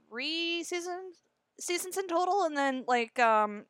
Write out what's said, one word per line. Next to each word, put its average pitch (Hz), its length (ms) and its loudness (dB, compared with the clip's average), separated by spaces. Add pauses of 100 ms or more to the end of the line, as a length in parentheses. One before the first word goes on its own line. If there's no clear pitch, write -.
three 330 560 -4
seasons, 359 520 -8 (440)
seasons 359 380 -6
in 392 100 -4
total. 359 360 2
And 302 120 -2
then, 269 320 0
like, 240 300 2
um, 214 520 4